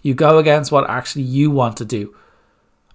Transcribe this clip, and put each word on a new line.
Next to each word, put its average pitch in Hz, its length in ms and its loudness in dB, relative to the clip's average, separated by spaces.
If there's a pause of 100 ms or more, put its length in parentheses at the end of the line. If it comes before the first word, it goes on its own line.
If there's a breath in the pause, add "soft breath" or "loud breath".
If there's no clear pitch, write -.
You 139 120 -2
go 156 240 4
against 151 340 2
what 139 180 2
actually 127 340 -8
you 139 280 0
want 123 260 -2
to 113 80 -10
do. 104 300 -8 (800 soft breath)